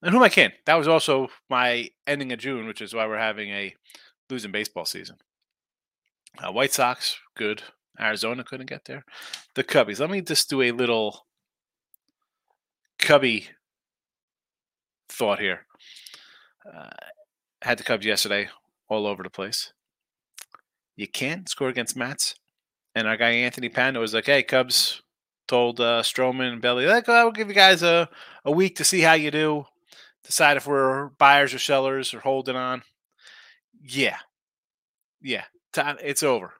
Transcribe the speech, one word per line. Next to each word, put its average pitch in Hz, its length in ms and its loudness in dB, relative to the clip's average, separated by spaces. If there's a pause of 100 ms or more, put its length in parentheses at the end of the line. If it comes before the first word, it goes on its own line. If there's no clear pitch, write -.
And 175 80 -2
who 202 60 4
am 247 80 8
I 202 60 6
kidding? 135 260 2 (100)
That 156 80 4
was 156 140 2
also 143 400 2 (200)
my 120 420 0 (180)
ending 139 240 -4
of 113 80 -10
June, 120 260 -8
which 110 140 -12
is 104 120 -12
why 110 140 -2
we're 107 120 -6
having 107 320 -4
a 101 240 -8 (560)
losing 113 200 -10
baseball 95 360 -6
season. 92 300 -12 (1300)
Uh, 95 80 -10
White 123 220 -2
Sox, 123 440 -2 (200)
good. 107 260 -6 (380)
Arizona 113 420 -4
couldn't 131 280 -16
get - 160 -16
there. 131 180 -14 (500)
The 131 80 -4
Cubbies. 110 380 0
Let 156 100 -2
me 196 100 -4
just 165 300 -2
do 135 120 0
a 120 100 2
little 117 540 -2 (1700)
Cubby 131 520 2 (1600)
thought 104 300 -2
here. 98 280 -6 (1000)
Uh, 65 220 -20 (720)
had 120 160 -2
the - 60 -14
Cubs 107 220 -2
yesterday, 101 420 -2 (400)
all 107 180 -2
over 98 160 -6
the 92 80 -12
place. - 420 -8 (1200)
You 101 100 -10
can't 165 420 -8
score - 200 -4
against 123 280 -6
Mats. 127 380 -6 (600)
And 110 100 -2
our 110 100 0
guy 117 140 2
Anthony 123 380 -2
Pando 127 320 -2
was 110 140 -4
like, 110 120 0
"Hey, 139 160 4
Cubs," - 600 0 (440)
told, 120 320 0
uh, 117 240 0
Stroman 127 500 -2
and 117 100 -12
Belly, 123 240 0
like, 233 220 4
"Oh, 233 160 6
we'll 233 80 0
give 214 160 -8
you 202 60 -8
guys 190 300 8
a, 170 240 4 (360)
a 143 60 -2
week 180 260 2
to 151 80 -6
see 185 160 2
how 160 120 6
you 151 180 2
do. 151 360 -2 (580)
Decide 147 320 4
if 135 100 -6
we're 139 440 0
buyers 143 440 6
or 127 60 -8
sellers 135 520 0
or 117 80 -14
holding 131 360 -2
on." 127 260 -6 (1000)
Yeah. 131 380 -2 (1040)
Yeah. 127 240 -8 (280)
Ti-, 143 300 -4
it's 143 200 -6
over. 117 380 -2